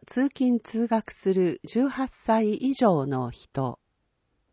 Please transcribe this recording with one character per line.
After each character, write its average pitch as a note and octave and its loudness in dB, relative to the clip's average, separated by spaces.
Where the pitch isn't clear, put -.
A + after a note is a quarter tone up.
通 C4+ 0
勤 B3 0
通 A3+ -2
学 A3 -2
す - -2
る F3+ 2
十 C4 0
八 C4 -4
歳 A3 0
以 C4 -2
上 F3+ 4
の C3 -2
人。 - -6